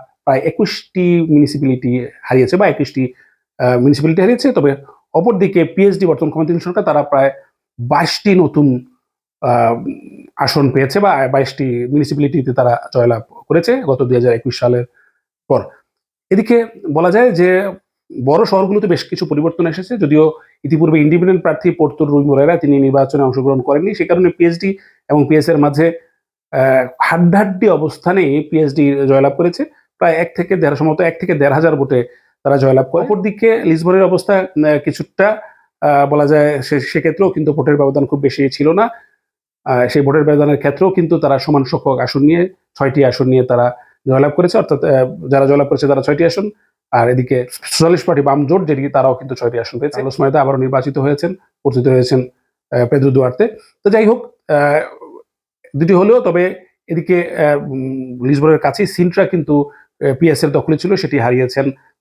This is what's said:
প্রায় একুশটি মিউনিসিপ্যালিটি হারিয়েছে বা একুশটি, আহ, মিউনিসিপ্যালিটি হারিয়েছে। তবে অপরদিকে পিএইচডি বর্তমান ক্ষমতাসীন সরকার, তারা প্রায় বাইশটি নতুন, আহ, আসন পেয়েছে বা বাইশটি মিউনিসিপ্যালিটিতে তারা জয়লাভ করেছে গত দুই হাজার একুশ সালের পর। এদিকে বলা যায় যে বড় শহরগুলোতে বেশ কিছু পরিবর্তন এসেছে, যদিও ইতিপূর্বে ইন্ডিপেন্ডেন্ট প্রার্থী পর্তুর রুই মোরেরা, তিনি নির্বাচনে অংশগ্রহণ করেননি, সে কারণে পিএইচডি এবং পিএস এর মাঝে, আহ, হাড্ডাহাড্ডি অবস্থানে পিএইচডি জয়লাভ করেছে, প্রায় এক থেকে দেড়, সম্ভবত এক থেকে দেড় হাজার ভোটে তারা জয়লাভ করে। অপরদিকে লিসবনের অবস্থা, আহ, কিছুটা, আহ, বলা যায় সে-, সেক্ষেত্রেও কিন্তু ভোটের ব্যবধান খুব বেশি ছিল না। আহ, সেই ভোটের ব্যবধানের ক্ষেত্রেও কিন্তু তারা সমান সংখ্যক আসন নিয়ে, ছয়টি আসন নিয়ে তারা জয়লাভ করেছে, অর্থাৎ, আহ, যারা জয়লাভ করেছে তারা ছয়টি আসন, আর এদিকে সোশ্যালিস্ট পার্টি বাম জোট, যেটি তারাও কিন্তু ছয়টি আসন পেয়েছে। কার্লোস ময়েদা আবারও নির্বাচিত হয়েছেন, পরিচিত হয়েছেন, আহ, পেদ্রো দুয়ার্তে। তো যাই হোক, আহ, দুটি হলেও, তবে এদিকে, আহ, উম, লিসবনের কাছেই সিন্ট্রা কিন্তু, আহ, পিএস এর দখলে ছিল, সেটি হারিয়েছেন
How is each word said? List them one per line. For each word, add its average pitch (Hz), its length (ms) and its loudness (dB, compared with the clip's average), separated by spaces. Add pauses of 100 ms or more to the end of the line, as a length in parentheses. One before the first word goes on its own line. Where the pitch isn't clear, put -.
(260)
প্রায় 135 240 0
একুশটি - 560 -4 (260)
মিউনিসিপ্যালিটি 139 600 0 (320)
হারিয়েছে 127 340 0
বা 202 100 2
একুশটি, 143 360 -2 (560)
আহ, 123 180 2
মিউনিসিপ্যালিটি 147 440 2
হারিয়েছে। 240 300 2
তবে 143 200 0 (420)
অপরদিকে 185 520 0
পিএইচডি 190 400 0
বর্তমান 156 240 0
ক্ষমতাসীন 160 300 -2
সরকার, 180 240 -6
তারা 147 200 0
প্রায় 135 280 0 (480)
বাইশটি 151 560 -2
নতুন, 147 320 2 (760)
আহ, 120 340 2 (640)
আসন 139 340 0
পেয়েছে 135 280 0
বা 202 120 2 (160)
বাইশটি 135 400 -2 (240)
মিউনিসিপ্যালিটিতে 139 640 -2
তারা 123 200 2 (200)
জয়লাভ 120 280 0 (260)
করেছে 170 240 0 (120)
গত 139 200 -2
দুই 123 120 0
হাজার 120 180 2
একুশ 117 260 -6
সালের 123 260 0 (640)
পর। 127 120 0 (720)
এদিকে 226 340 2 (280)
বলা 170 180 0
যায় 233 200 2
যে 180 180 2 (760)
বড় 151 200 2
শহরগুলোতে 196 420 0
বেশ 170 160 -2
কিছু - 220 -8
পরিবর্তন 156 420 -2
এসেছে, 180 300 -8
যদিও 151 260 2 (400)
ইতিপূর্বে 156 360 2
ইন্ডিপেন্ডেন্ট 175 420 2
প্রার্থী 165 300 -2
পর্তুর 151 400 -2
রুই 143 140 2
মোরেরা, 143 320 2
তিনি 143 220 2
নির্বাচনে 135 440 2
অংশগ্রহণ 131 380 0
করেননি, 147 320 0
সে 175 120 -4
কারণে 175 240 2
পিএইচডি 170 400 -2 (400)
এবং 147 200 2
পিএস 156 200 2
এর 160 80 2
মাঝে, 147 300 2 (640)
আহ, 131 300 2 (180)
হাড্ডাহাড্ডি 185 680 2
অবস্থানে 170 540 -2 (280)
পিএইচডি 143 320 0 (240)
জয়লাভ 135 300 2
করেছে, 175 240 -2 (360)
প্রায় 165 180 2
এক 170 220 -2
থেকে 175 180 -2
দেড়, 151 200 0
সম্ভবত 156 260 0
এক 170 180 0
থেকে 180 160 -2
দেড় 143 180 2
হাজার 156 220 2
ভোটে 135 240 0 (440)
তারা 139 140 2
জয়লাভ 131 340 2
করে। 175 120 0
অপরদিকে 214 460 -2 (140)
লিসবনের 170 400 2
অবস্থা, 180 360 0
আহ, 151 460 0
কিছুটা, 165 420 -2 (540)
আহ, 143 280 2
বলা 147 180 2
যায় 147 220 4 (120)
সে-, 139 300 -4
সেক্ষেত্রেও 165 380 0
কিন্তু 151 240 -4
ভোটের 147 240 0
ব্যবধান 139 280 0
খুব 143 140 -4
বেশি 139 300 -2
ছিল 143 220 -2
না। 202 140 2 (800)
আহ, 123 220 0
সেই 147 140 0
ভোটের 139 220 2
ব্যবধানের 147 340 2
ক্ষেত্রেও 143 340 0
কিন্তু 170 280 0
তারা 143 200 0
সমান 143 240 0
সংখ্যক 131 360 -2
আসন 131 220 -2
নিয়ে, 160 200 2 (360)
ছয়টি 139 280 0
আসন 127 220 0
নিয়ে 127 160 4
তারা 123 240 0 (400)
জয়লাভ 135 280 2
করেছে, 175 220 0
অর্থাৎ, 143 260 0
আহ, 131 480 0
যারা 139 160 4
জয়লাভ 143 220 2
করেছে 143 180 0
তারা 135 140 0
ছয়টি 147 240 0
আসন, 196 240 -2 (420)
আর 120 180 2
এদিকে 127 280 0 (140)
সোশ্যালিস্ট - 540 0
পার্টি 147 160 0
বাম 139 240 0
জোট, 175 220 0
যেটি 143 220 -2
তারাও 135 260 0
কিন্তু 135 200 -12
ছয়টি 120 240 -4
আসন 113 200 -10
পেয়েছে। 143 180 -6
কার্লোস 131 240 -8
ময়েদা 139 200 0
আবারও 135 160 0
নির্বাচিত 131 400 -4
হয়েছেন, 147 340 -2 (320)
পরিচিত 127 240 0
হয়েছেন, 127 320 2 (520)
আহ, 123 160 0
পেদ্রো 139 240 2
দুয়ার্তে। 127 340 0 (380)
তো - 60 2
যাই 220 160 2
হোক, 240 140 2 (300)
আহ, 147 320 2 (920)
দুটি 165 180 2
হলেও, 208 260 4
তবে 175 240 0 (440)
এদিকে, 175 300 -2 (180)
আহ, 147 220 0 (140)
উম, 131 540 -8
লিসবনের 147 340 2
কাছেই 160 360 -2
সিন্ট্রা 180 300 0
কিন্তু, 151 380 -2
আহ, - 560 -6
পিএস 165 240 2
এর 151 60 2
দখলে 147 280 0
ছিল, 180 180 -2
সেটি 147 240 -4
হারিয়েছেন 123 460 0 (360)